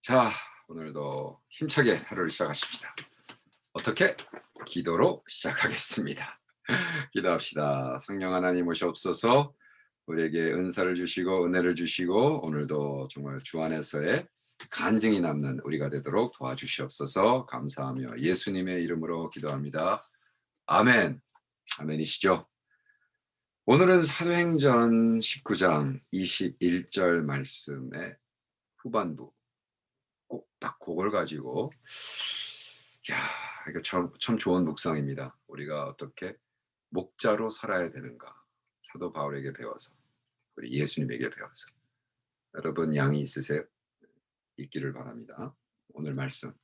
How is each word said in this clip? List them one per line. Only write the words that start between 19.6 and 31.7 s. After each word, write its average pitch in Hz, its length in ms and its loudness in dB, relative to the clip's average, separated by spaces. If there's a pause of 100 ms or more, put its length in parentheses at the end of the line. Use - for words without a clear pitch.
아멘. 104 540 6 (580)
아멘이시죠? 78 680 2 (1200)
오늘은 175 320 8
사도행전 139 1160 4
십구 - 360 0
장 78 440 4 (100)
이십일 90 800 0
절 87 340 2
말씀의 69 960 -6 (600)
후반부, 95 520 -4 (960)
꼭 - 220 -12 (100)
딱 - 220 -8
그걸 90 320 -2
가지고, 80 580 -4 (1400)